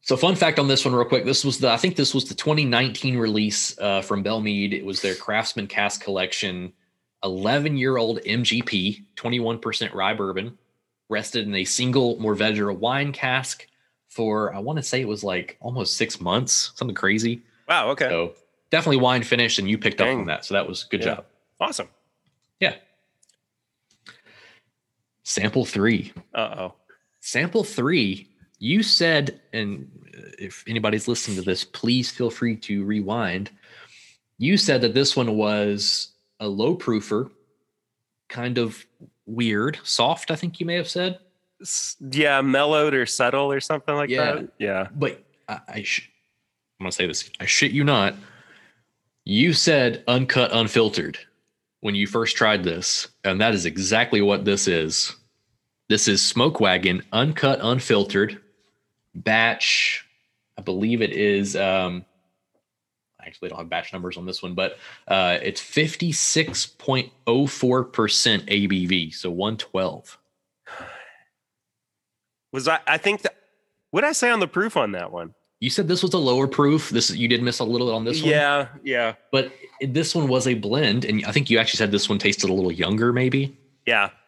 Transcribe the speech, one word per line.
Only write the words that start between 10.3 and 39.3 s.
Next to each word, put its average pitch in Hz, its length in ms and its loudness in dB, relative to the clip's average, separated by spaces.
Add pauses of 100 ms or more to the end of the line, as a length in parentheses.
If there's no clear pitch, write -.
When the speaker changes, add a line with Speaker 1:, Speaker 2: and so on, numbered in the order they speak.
Speaker 1:
rested 107 380 -4
in 101 80 -4
a 92 80 0
single 123 540 2
Mourvedre 104 600 0
wine 135 360 -2
cask 131 520 -4 (440)
for, 107 460 0
I - 40 -8
wanna 139 220 -4
say 131 200 -2
it 123 60 -4
was, 104 160 -6
like, 90 360 -4
almost 117 380 -4
six 113 220 -2
months, 98 560 0
something 104 200 -6
crazy. 110 480 0 (260)
Speaker 2:
Wow, 151 200 2
okay. 139 200 0
Speaker 1:
So 85 240 -2 (380)
definitely 160 260 4
wine 123 240 4
finish, 117 380 2
and 98 100 -2
you 107 80 2
picked 104 240 -2
up 101 60 4
Speaker 2:
Dang. 127 140 0
Speaker 1:
on 95 60 -6
that. 78 180 -4
So 98 100 -4
that 98 120 0
was 92 180 -10
good 98 160 -4
Speaker 2:
Yeah. 90 140 -2
Speaker 1:
job. - 100 -18 (340)
Speaker 2:
Awesome. - 300 -4 (720)
Speaker 1:
Yeah. - 160 0 (2500)
Sample 110 420 0
three. 104 480 2 (200)
Speaker 2:
Uh-oh. 98 400 -6 (460)
Speaker 1:
Sample 175 440 -2
three, 120 680 -2 (300)
you 160 220 2
said, 160 600 2 (120)
and 101 380 -6 (480)
if - 280 -14
anybody's 107 400 0
listening 113 300 -2
to 92 60 -6
this, 92 200 -2
please 120 460 -2
feel 120 200 -2
free 117 260 -2
to 101 300 -4
rewind. 101 680 -4 (840)
You 170 200 2
said 135 240 4
that 117 120 2
this 135 220 2
one 117 200 0
was 104 760 0 (300)
a 110 80 -6
low 110 300 0
proofer, 113 520 -2 (1000)
kind 120 280 -4
of 117 260 -2 (420)
weird, 113 580 0